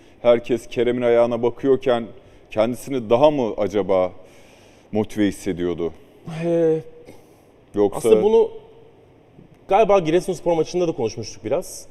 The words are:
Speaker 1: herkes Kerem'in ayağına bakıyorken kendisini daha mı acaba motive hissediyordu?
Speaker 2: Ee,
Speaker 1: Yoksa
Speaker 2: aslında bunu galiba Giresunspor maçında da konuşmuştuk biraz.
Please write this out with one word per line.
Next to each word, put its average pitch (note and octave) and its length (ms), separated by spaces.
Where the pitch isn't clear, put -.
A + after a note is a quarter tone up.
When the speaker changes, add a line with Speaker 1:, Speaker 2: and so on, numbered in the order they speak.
Speaker 1:
herkes A#2+ 460
Kerem'in B2 340
ayağına A#2+ 420
bakıyorken B2 600
kendisini A#2 580
daha C3+ 220
mı B2+ 260
acaba F#2 540
motive G#2 360
hissediyordu? F2 680
Speaker 2:
Ee, E3+ 320
Speaker 1:
Yoksa G2+ 220
Speaker 2:
aslında A2 260
bunu A3 280
galiba G3+ 320
Giresunspor E3+ 540
maçında E3+ 340
da D#3+ 40
konuşmuştuk A2+ 540
biraz. C#3+ 460